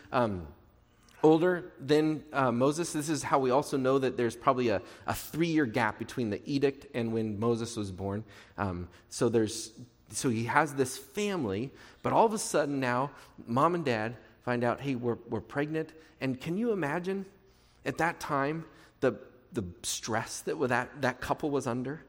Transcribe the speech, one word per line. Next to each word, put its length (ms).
um, 340
older 580
than, 420
uh, 200
Moses. 400
This 160
is 140
how 160
we 120
also 260
know 220
that 180
there's 200
probably 320
a, 120
a 80
three-year 520
gap 320
between 320
the 140
edict 500
and 180
when 280
Moses 360
was 140
born. 320
Um, 300
so 200
there's, 440
so 180
he 160
has 300
this 220
family, 760
but 100
all 140
of 60
a 60
sudden 400
now, 320
mom 280
and 100
dad 320
find 180
out, 180
"Hey, 140
we're, 240
we're 120
pregnant." 520
And 200
can 160
you 140
imagine 560
at 140
that 220
time 440
the, 180
the 120
stress 600
that 160
wa-, 100
that, 340
that 180
couple 300
was 160
under? 420